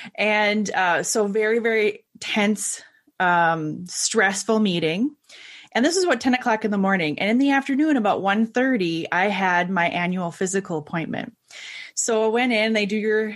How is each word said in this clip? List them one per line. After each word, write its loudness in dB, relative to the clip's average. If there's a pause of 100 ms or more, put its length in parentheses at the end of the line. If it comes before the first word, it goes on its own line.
(160)
And, 0
uh, 0
so 0
very, 0
very 0 (160)
tense, -2 (380)
um, 2
stressful 0
meeting. 0 (600)
And 2
this 2
is 2
what, 0
ten 2
o'clock 0
in 0
the 0
morning. 0
And 0
in 2
the 4
afternoon, 2
about 2
one 2
thirty, 0
I 2
had 2
my 0
annual -2
physical -4
appointment. -6 (600)
So 0
I 2
went 2
in, 2
they 2
do -2
your, 0